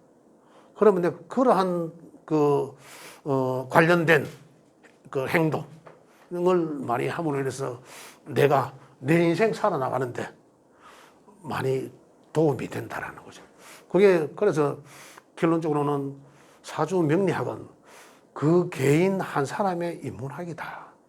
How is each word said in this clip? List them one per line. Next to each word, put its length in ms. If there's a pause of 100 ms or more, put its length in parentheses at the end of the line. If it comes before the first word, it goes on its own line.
(760)
그러면 260
이제 120 (120)
그러한 640 (340)
그, 480 (500)
어, 460
관련된 560 (840)
그 180
행동을 380 (1200)
많이 220
함으로 320
인해서 420 (440)
내가 480 (260)
내 240
인생 300
살아나가는데 720 (1120)
많이 500 (420)
도움이 360
된다라는 540
거죠. 200 (460)
그게 460
그래서 420 (580)
결론적으로는 800 (480)
사주 400
명리학은 640 (640)
그 360
개인 520
한 240
사람의 580
인문학이다, 840 (220)